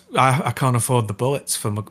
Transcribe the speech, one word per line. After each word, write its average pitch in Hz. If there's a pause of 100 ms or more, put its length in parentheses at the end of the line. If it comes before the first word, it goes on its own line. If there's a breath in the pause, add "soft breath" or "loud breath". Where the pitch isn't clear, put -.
(180)
I, 131
I 120
can't 127
afford 117
the 107
bullets -
for 113
my, 104